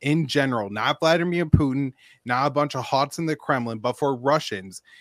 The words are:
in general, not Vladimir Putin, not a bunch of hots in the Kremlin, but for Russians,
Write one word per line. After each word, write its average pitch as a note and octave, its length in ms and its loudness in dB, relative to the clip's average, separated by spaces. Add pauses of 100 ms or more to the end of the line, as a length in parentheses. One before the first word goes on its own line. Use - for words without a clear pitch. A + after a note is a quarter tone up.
in D3+ 240 2
general, B2 440 0
not A#2 280 -2
Vladimir E3+ 460 2
Putin, C#3 480 2 (320)
not C3 220 0
a D3 40 0
bunch D3 240 0
of C3 80 -4
hots C#3 360 -2
in E3 80 -2
the D#3 100 -2
Kremlin, A#2 420 -2
but B2 200 -2
for C#3 180 0
Russians, A#2+ 640 -2 (200)